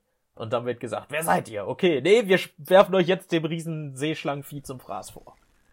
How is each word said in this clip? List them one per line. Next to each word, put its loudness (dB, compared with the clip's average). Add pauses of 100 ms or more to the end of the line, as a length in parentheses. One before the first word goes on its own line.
(340)
Und -8
dann -2
wird -6
gesagt, -8
„Wer -6
seid 0
ihr?“ -8
Okay, 2
nee, 4
wir 4
sch-, -12
werfen 4
euch 4
jetzt -2
dem 2
riesen -8
Seeschlangenvieh -6
zum -14
Fraß -12
vor. -20 (360)